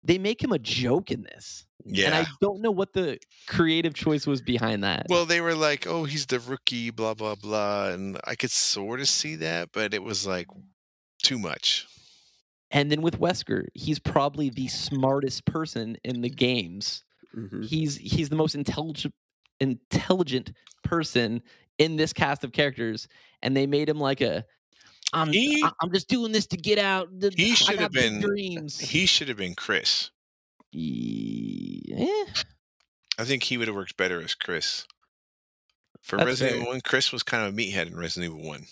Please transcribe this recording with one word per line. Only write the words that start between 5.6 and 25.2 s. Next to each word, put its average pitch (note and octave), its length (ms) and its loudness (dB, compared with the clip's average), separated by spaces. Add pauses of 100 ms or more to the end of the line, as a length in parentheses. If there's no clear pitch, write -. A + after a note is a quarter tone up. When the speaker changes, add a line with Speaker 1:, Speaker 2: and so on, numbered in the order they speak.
Speaker 2:
"Oh, E3 180 -2
he's C#3+ 200 -4
the B2+ 140 0
rookie, A#2+ 520 -4
blah, A2 220 -2
blah, G#2+ 220 -4
blah." G#2 540 0
And F#2+ 360 -6
I A#2+ 100 -4
could - 160 -2
sorta A2+ 540 -2
see D#3 300 0
that, E2 380 -4
but G#2 200 0
it G2+ 100 -2
was, G2+ 220 -4
like, F2+ 220 -2 (760)
too C3 180 2
much. - 460 -2 (840)
Speaker 1:
And C#3+ 200 4
then D3+ 100 2
with E3 180 0
Wesker, - 540 0
he's D3 260 -4
probably C#3+ 500 0
the B2+ 200 -4
smartest C3+ 760 0
person A#2 600 -2
in B2 160 -2
the B2 80 0
games. A#2+ 720 0 (320)
Speaker 3:
Mm-hmm. G2+ 280 -8
Speaker 1:
He's, D3+ 340 0
he's - 320 0
the D3+ 80 0
most D#3 180 2
intelligent, D3+ 580 -4 (460)
intelligent C3+ 920 0 (320)
person A#2+ 600 2 (340)
in D#3+ 200 4
this D3+ 160 2
cast C#3+ 320 0
of B2 80 -10
characters, A#2 540 0 (340)
and C3+ 160 2
they C#3 100 4
made D3 220 2
him D3+ 100 0
like C3+ 220 0
a, A2 240 0 (680)
"I'm, D#3 220 2